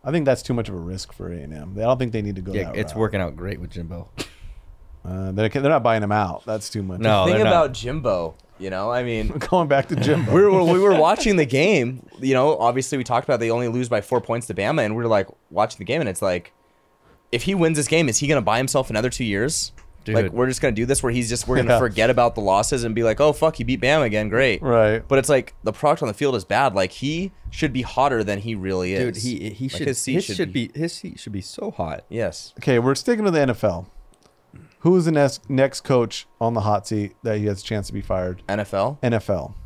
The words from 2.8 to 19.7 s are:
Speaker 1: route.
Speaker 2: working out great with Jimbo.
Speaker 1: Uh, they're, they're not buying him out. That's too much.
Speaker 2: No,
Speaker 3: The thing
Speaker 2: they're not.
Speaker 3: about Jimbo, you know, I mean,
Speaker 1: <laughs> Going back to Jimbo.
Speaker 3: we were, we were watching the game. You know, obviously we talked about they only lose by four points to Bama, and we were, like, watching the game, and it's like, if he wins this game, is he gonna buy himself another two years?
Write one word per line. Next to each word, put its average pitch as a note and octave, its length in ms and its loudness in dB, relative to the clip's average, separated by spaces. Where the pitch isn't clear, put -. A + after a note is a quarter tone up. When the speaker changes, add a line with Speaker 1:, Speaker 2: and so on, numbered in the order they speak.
Speaker 1:
route. A2 60 -4
Speaker 2:
working G#2 200 0
out D#2+ 160 -4
great F2 240 -8
with E2+ 100 -10
Jimbo. E2+ 380 -10
Speaker 1:
Uh, F#2+ 280 -6
they're, G#2+ 160 0
they're C#3 140 -2
not C#3+ 200 4
buying A2+ 200 2
him G#2 100 0
out. G2+ 340 0
That's G#2+ 240 -6
too G#2+ 140 -6
much. F#2 160 -8
Speaker 2:
No, G2+ 260 4
Speaker 3:
The F2+ 60 4
thing - 100 4
Speaker 2:
they're - 100 4
not. E3+ 120 6
Speaker 3:
about - 100 -2
Jimbo, A2 600 -2
you F#2+ 120 -8
know, F#2+ 200 -4
I B2 120 -2
mean, A2+ 260 -2
Speaker 1:
<laughs> D3+ 100 -4
Going E3+ 300 0
back C#3 200 2
to D3 80 -2
Jimbo. D3 360 0
Speaker 3:
we F#3 100 6
were, F#3+ 220 6
we F3 140 4
were F#3+ 200 6
watching G3 380 4
the D#3+ 80 4
game. C3 640 2
You C3 120 2
know, C3+ 260 4
obviously B2+ 380 0
we B2+ 80 -2
talked B2 240 -2
about C3+ 120 2
they A2+ 100 0
only A#2+ 180 0
lose A#2+ 200 -2
by A2+ 120 0
four A#2+ 200 -2
points A#2+ 260 -6
to G#2+ 80 -8
Bama, B2 300 0
and G#2+ 120 -2
we A#2+ 60 -4
were, A#2 60 0
like, G2+ 180 2
watching G#2 280 0
the G2+ 60 -12
game, B2+ 160 -2
and C#3 80 -2
it's F#2 140 -6
like, F2+ 300 -2
if A#2+ 100 -2
he G3 120 0
wins E3 220 2
this D3 120 0
game, D#3+ 200 2
is A2 100 0
he C#3+ 100 -2
gonna D3 120 2
buy G#2 160 0
himself C3 340 0
another A2+ 200 0
two - 140 -6
years? A2 480 -2